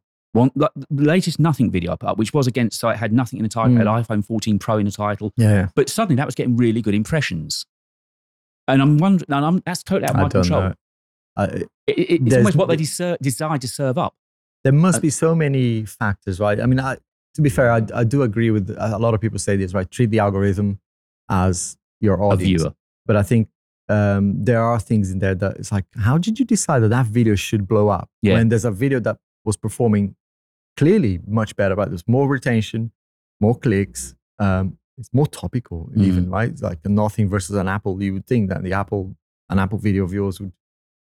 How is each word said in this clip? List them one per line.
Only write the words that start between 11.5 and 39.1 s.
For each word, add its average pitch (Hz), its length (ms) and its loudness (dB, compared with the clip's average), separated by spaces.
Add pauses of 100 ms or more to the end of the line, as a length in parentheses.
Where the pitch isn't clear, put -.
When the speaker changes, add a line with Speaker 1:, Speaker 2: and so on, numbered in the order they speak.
Speaker 1:
it, - 100 0
it's 170 280 2
Speaker 2:
there's 127 120 4
Speaker 1:
almost 135 200 4
what 185 100 2
they 165 80 2
Speaker 2:
n- 156 60 -4
Speaker 1:
deser-, 175 380 -4
decide 143 420 -4
to 127 60 -8
serve 131 300 -4
up. - 160 -4 (500)
Speaker 2:
There 135 100 4
must 156 260 4
Speaker 1:
Uh, - 20 -2
Speaker 2:
be 160 80 2
so 160 240 0
many 131 520 0
factors, 101 540 -4
right? 104 200 2
I 117 80 0
mean, 127 120 2
I, 135 180 -4 (360)
to 156 80 -2
be 147 80 4
fair, 123 220 4
I, 113 100 4 (140)
I 120 80 0
do 127 180 2
agree 117 300 0
with, 104 260 0
a 104 220 -4
lot 117 160 2
of 101 60 -2
people 104 180 -4
say 101 180 0
this, 95 160 -2
right? 92 160 -2
Treat 117 220 0
the 107 80 2
algorithm 101 600 0 (500)
as 92 480 0 (220)
your 98 180 2
Speaker 1:
A 101 100 2
Speaker 2:
audience. 92 340 2
Speaker 1:
viewer. - 120 -4 (340)
Speaker 2:
But 110 80 2
I 101 80 4
think, 110 260 2 (380)
um, 101 560 0
there 113 180 2
are 117 180 0
things 101 300 -2
in 95 80 -4
there 95 160 0
that 95 240 -4
it's - 140 -10
like, 98 140 -2 (100)
how 117 240 0
did 220 180 -2
you 269 80 0
decide 170 360 0
that 110 80 2
that 120 180 2
video 110 260 2
should 101 340 -2
blow 104 200 2
up? 98 200 -2 (140)
Speaker 1:
Yeah. 98 120 2
Speaker 2:
When 113 160 4
there's 113 160 2
a 117 60 0
video 127 280 0
that 107 180 -2 (280)
was 107 120 -2
performing 107 580 0 (640)
clearly 143 480 2
much 107 300 -2
better, 98 180 0
right? 98 140 0
There's 90 200 -8
more 135 200 2
retention, 117 640 -2 (500)
more 113 160 2
clicks, - 560 -2 (240)
um, 95 400 -2 (200)
it's 113 160 -18
more 143 140 2
topical 87 680 -8
even, 92 300 2
Speaker 1:
Mm. 92 80 -6
Speaker 2:
right? 110 160 -2
It's - 120 -10
like 92 220 -6
a 98 60 -4
Nothing 104 400 0
versus 98 260 -4
an 95 140 -2
Apple. 98 340 -4
You 98 100 -2
would 95 140 -8
think 110 220 0
that 95 140 -4
the 90 100 -4
Apple, 98 420 -4 (340)